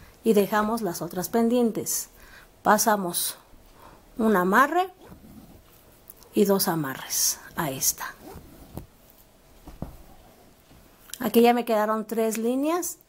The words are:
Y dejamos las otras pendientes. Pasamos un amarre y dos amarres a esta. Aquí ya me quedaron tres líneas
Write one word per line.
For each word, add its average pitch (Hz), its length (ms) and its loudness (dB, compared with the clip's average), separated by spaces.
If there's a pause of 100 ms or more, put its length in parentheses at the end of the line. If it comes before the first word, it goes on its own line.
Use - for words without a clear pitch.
(240)
Y 226 100 4
dejamos 214 480 2
las 175 200 -6
otras 175 260 -6
pendientes. 233 840 0 (540)
Pasamos 202 720 0 (840)
un 220 200 2
amarre 285 560 2 (1400)
y 208 120 4
dos 196 220 2
amarres 147 720 -2 (160)
a 160 160 -4
esta. - 420 -4 (3000)
Aquí 233 220 2
ya 240 120 6
me 240 120 -2
quedaron 214 400 0
tres 220 320 -2
líneas 277 600 -2 (120)